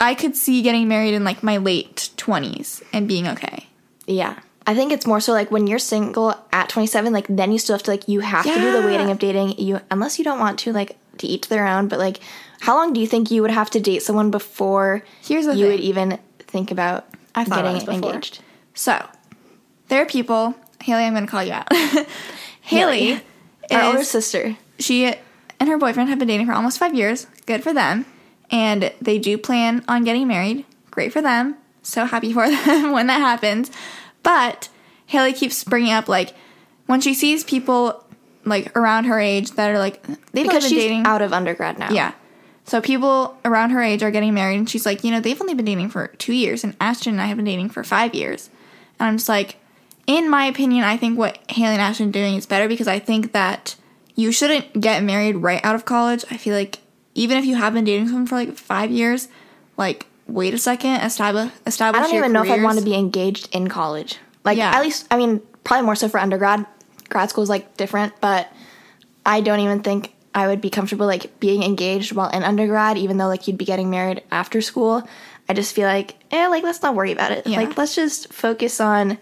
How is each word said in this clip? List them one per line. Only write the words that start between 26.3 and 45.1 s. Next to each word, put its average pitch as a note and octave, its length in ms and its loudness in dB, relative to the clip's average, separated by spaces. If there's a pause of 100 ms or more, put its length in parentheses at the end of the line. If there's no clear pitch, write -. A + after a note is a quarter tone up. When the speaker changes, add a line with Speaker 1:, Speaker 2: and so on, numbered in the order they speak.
Speaker 1:
for A#3 80 0
almost A#3 240 0
five F4 160 0
years. A#3 320 0 (180)
Good A#3 180 -2
for D#4+ 120 -2
them. G#3+ 320 0 (440)
And G#3+ 420 0 (100)
they G#3+ 160 2
do G3+ 180 0
plan A#3 500 0
on A#3+ 180 2
getting A#3 220 0
married. A3 380 0 (260)
Great - 220 -4
for D4+ 80 0
them. C4 360 0 (260)
So A#3 240 -4
happy A3+ 260 -2
for A#3 180 2
<laughs> C#4 160 2
them D4 260 4
when A#3+ 160 2
that C4+ 120 4
happens. A#3+ 500 0 (520)
But D4+ 480 2 (360)
Haley C4 280 2
keeps C4 300 -4
bringing A#3+ 280 2
up, A3 160 0
like, F#3 240 0 (540)
when B3+ 160 2
she C#4 100 2
sees D4 320 0
people, B3 580 0 (440)
like, G#3 280 -2
around A3+ 300 2
her A3 160 2
age G3+ 320 0
that G#3 180 0
are, G#3 80 2
like, G3 240 -2 (300)
they've C#4 140 0
Speaker 2:
Because - 0 -
Speaker 1:
only E4+ 140 4
been C#4 100 0
Speaker 2:
she's A#3 120 4
Speaker 1:
dating A3 240 0
Speaker 2:
out G#3+ 140 4
of G3+ 140 0
undergrad E3+ 440 -2
now. - 120 -6
Speaker 1:
Yeah. F#3 220 0 (520)
So A#3 160 -2
people C4 640 0
around A#3 260 2
her B3 120 2
age A3 200 0
are G#3+ 80 0
getting G#3+ 220 2
married, G3 240 0
and A3 140 -2
she's A3 160 -4
like, D4 180 -2
"You A#3 60 0